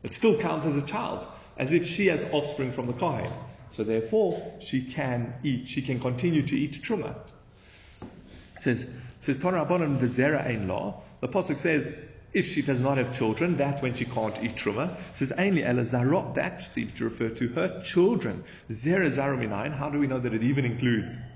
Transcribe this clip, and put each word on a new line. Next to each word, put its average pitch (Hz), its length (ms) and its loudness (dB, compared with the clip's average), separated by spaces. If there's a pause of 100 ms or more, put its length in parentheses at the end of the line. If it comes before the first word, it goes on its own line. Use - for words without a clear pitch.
It - 100 -6
still - 260 6
counts 160 260 -2
as 143 120 2
a 143 40 2
child, - 460 -4 (300)
as 131 160 0
if 170 120 4
she 196 220 2
has 160 240 2
offspring 139 400 0
from 123 160 -4
the 123 60 -2
kohen. 120 380 -2 (400)
So 110 120 -4
therefore, 113 760 0
she 131 220 -2
can 123 500 -2 (100)
eat, 135 240 -2
she - 140 -4
can 127 180 -2
continue 139 440 2
to - 140 0
eat 143 240 -2
truma. 196 340 -4 (1400)
It - 60 -18
says, 117 220 0
it - 60 -10 (320)
says, 135 160 0
"Torah 175 280 2
Rabbanan 151 340 2
v'zera 127 460 2
ein 107 220 -2
lo." - 340 -4 (180)
The 127 80 -4
pasuk 165 320 0
says, 156 340 2 (380)
if 185 200 2
she 147 100 0
does 127 180 2
not 135 180 4
have 123 200 0
children, 139 400 2
that's 139 240 0
when 123 140 0
she - 100 -2
can't 110 380 -2
eat 117 120 -2
truma. 127 380 0
It - 220 -12
says, 135 220 -2
"Ein 190 180 4
li 151 80 4
ela 123 180 2
zarot," 123 540 2
that 147 260 -2
seems - 320 -6
to 113 120 -4
refer 113 240 0
to 117 200 -2
her 180 340 -2
children. 175 600 2 (260)
Zera 151 400 2
zaru 135 300 0
minayin. 113 340 -2
How 143 160 -4
do 147 100 0
we 143 80 4
know 131 120 0
that 123 140 0
it 113 100 2
even 135 220 4
includes 117 520 0 (180)